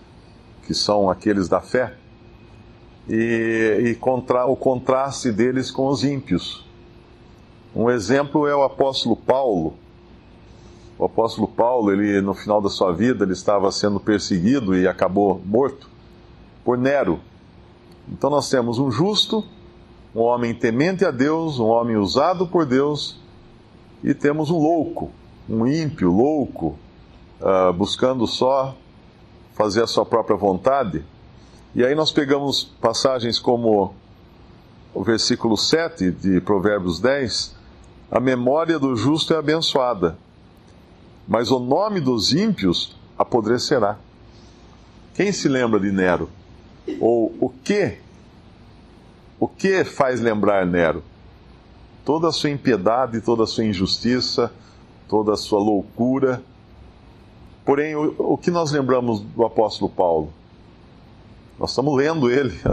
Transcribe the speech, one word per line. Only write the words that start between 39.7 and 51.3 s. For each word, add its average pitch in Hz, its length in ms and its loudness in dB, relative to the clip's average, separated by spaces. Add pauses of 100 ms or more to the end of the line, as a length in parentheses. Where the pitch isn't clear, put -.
mas 110 220 0
o 127 80 2
nome 175 420 -2
dos 120 320 0
ímpios 160 640 0 (220)
apodrecerá." 110 800 0 (1200)
Quem 190 160 0
se 165 180 -2
lembra 123 300 2
de 98 120 0
Nero? 90 380 2 (720)
Ou 113 400 0
o 127 100 0
que, 180 480 -2 (1400)
o 113 80 0
que 190 360 0
faz 127 380 0
lembrar 101 460 2
Nero? 85 360 2 (1040)